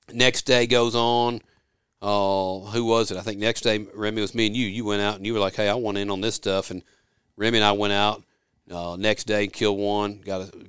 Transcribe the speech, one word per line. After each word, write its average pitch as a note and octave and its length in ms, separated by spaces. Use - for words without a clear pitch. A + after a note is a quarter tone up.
Next B2 320
day B2 220
goes A#2 300
on. A#2+ 440
Uh, G2 600
who A#2 140
was A2+ 260
it? F#2+ 60
I F2+ 60
think G2+ 180
next A2+ 220
day, G#2+ 320
Remy, G#2+ 260
was G2+ 140
me A2+ 120
and G#2+ 100
you. B2 100
You G#2+ 180
went G#2 180
out G#2 140
and G2 100
you A2+ 80
were G#2+ 60
like, F#2+ 160
"Hey, G#2+ 120
I G2+ 60
want G#2+ 240
in G2+ 120
on F#2+ 100
this G#2+ 160
stuff." F#2+ 340
And F2+ 120
Remy A2+ 220
and G#2+ 60
I G#2 80
went G2+ 200
out. G#2 300
Uh, F2 280
next G#2 260
day, G#2 220
killed G2+ 320
one, G2+ 420
got F#2+ 220
a F#2 80